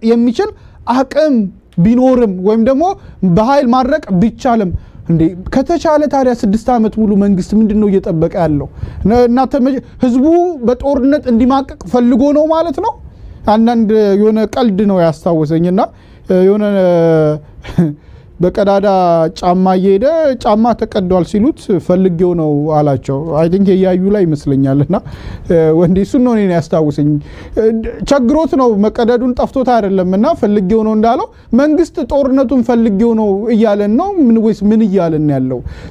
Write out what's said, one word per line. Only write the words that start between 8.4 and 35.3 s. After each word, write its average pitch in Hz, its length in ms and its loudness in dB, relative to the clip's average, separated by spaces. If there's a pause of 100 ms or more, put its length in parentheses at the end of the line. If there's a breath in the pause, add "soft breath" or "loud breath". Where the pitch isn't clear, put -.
እና 240 160 2 (100)
ተመ-፣ 269 220 0 (280 loud breath)
ህዝቡ 254 260 0 (380)
በጦርነት 269 640 0
እንዲማቀቅ 254 640 0
ፈልጎ 240 420 2
ነው 302 160 2
ማለት 330 320 -2
ነው? 427 140 -4 (560 loud breath)
አንዳንድ 226 400 2 (240)
የሆነ 214 260 2 (120)
ቀልድ 220 340 0
ነው 196 160 0
ያስታወሰኝና 165 800 0 (600 soft breath)
የሆነ 202 240 2 (1700 soft breath)
በቀዳዳ 196 520 0 (460)
ጫማ 185 380 0
እየሄደ 196 340 2 (300)
ጫማ 220 360 0
ተቀዷል 185 520 -2
ሲሉት 220 360 -2 (200)
ፈልጌው 180 520 0
ነው 156 180 -2 (200)
አላቸው። 147 460 0 (180)
አይ 160 140 2
ቲንክ 190 200 2
የያዩ 185 400 2
ላይ 208 140 0
ይመስለኛል። 143 580 0
እና 156 160 0 (800 loud breath)
ወንዴ 175 240 2
እሱን 226 240 0
ነው 247 100 2
እኔን 202 200 0
ያስታውሰኝ። 151 560 0 (1000 loud breath)
ቸግሮት 285 480 2
ነው 262 140 2 (100)
መቀደዱን 233 560 0
ጠፍቶት 262 340 -4
አይደለም። 196 440 0
እና 208 220 0
ፈልጌው 208 480 0
ነው 220 100 -2
እንዳለው 233 340 0 (260 soft breath)
መንግስት 302 440 0 (120)
ጦርነቱን 269 560 0
ፈልጌው 226 500 0
ነው 214 160 0 (180)
እያለን 208 460 0
ነው 370 220 0
ምን 233 220 2
ወይስ 220 240 0
ምን 214 200 2
እያለን 170 460 0
ያለው? 131 320 -2 (300 loud breath)